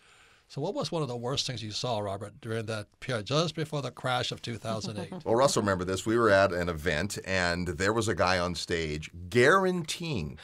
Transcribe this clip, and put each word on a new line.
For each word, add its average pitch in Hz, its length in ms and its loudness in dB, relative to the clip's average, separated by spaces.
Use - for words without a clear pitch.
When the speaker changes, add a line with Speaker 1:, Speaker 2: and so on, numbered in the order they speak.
Speaker 1:
So - 120 -10
what 180 140 -4
was 285 180 -4
one 165 100 -2
of 139 60 -2
the 123 80 -6
worst 123 280 -4
things 120 160 -8
you 110 120 -8
saw, 117 260 -4
Robert, 101 420 -6
during 113 260 -6
that 107 200 -6
period, 110 260 -4
just 156 300 0
before 151 260 -6
the 127 80 -8
crash 123 400 -2
of 110 120 -10
two 117 160 -8
thousand 110 400 -6
eight? 98 200 -10
Speaker 2:
<laughs> - 60 -14
Well, 107 100 2
Russell, 131 280 4
remember 95 220 2
this. 95 220 -2
We 113 100 4
were 117 140 6
at 98 220 8
an 87 160 0
event, 80 560 -2
and 87 420 0
there 90 260 0
was 110 140 0
a 107 80 0
guy 92 240 2
on 87 160 0
stage 78 560 -4
guaranteeing, 156 1160 2